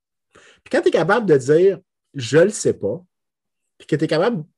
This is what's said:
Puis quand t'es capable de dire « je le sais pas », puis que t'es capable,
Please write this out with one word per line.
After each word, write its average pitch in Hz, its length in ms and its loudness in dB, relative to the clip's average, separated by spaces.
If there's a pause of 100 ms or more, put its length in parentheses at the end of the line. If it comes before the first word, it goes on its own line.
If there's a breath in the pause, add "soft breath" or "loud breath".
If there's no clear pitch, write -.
(640 soft breath)
Puis - 80 -18
quand 302 120 -2
t'es 359 80 2
capable 202 360 0
de 151 120 4
dire « 165 400 2 (360)
je 127 240 0
le 185 120 4
sais 135 240 -2
pas », 92 280 -8 (760)
puis - 80 -20
que 156 100 -4
t'es 151 100 -2
capable, 220 360 -2 (160)